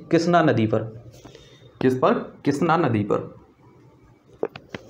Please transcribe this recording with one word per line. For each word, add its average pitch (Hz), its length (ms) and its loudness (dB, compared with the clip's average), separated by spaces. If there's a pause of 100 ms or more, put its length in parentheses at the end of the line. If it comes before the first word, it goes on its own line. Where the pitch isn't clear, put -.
(120)
कृष्णा 170 320 4
नदी 113 240 2
पर। 110 320 -4 (800)
किस 131 140 2
पर? 165 180 2 (320)
कृष्णा 156 320 0
नदी 110 340 0
पर। - 240 -4 (1500)